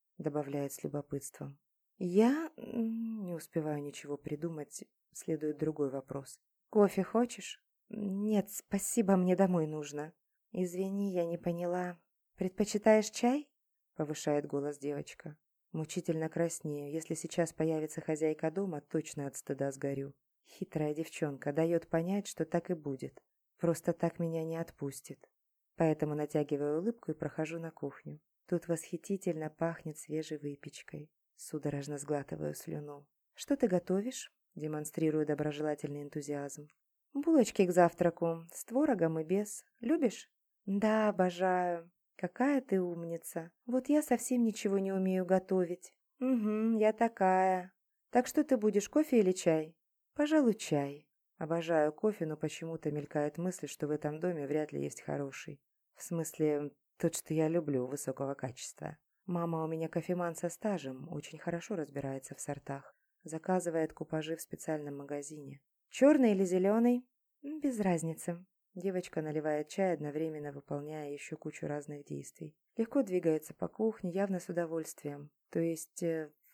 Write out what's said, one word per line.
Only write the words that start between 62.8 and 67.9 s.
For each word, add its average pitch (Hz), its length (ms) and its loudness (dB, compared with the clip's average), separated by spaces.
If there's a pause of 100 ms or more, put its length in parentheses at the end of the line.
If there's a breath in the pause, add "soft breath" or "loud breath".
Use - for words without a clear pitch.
Заказывает 160 680 0
купажи 156 440 -4
в - 40 -14
специальном 151 560 -6
магазине. 143 640 -10 (300)
«Черный 269 420 8
или 190 140 4
зеленый?» 220 600 4 (360)
«Без 285 380 -2
разницы». 170 640 0 (280)